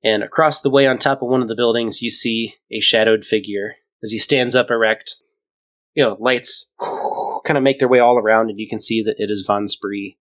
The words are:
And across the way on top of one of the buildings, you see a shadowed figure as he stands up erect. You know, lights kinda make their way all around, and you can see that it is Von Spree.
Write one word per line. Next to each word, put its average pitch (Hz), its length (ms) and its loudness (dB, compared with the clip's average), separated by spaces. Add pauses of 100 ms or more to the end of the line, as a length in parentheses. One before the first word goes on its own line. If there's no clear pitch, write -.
And 107 200 0
across 151 380 0
the 135 100 0
way 135 160 4
on 127 120 0
top 135 240 -2
of 120 60 -4
one 127 140 0
of 113 60 -4
the 110 60 -4
buildings, 117 480 0
you 117 80 -4
see 113 440 -2 (160)
a 110 100 -6
shadowed 110 440 2
figure 104 520 -4 (260)
as 107 80 -10
he 110 80 -6
stands 127 380 2
up 123 140 2
erect. 113 520 -2 (720)
You 151 80 2
know, 107 160 2
lights - 560 -2 (680)
kinda 147 160 2
make 135 180 2
their 131 100 2
way 127 120 6
all 120 180 6
around, 110 320 2
and 101 80 -12
you 107 100 -10
can 110 100 -6
see 110 240 -2
that 107 180 -4
it 104 100 -4
is 101 160 -6
Von 104 220 -2
Spree. 101 520 -8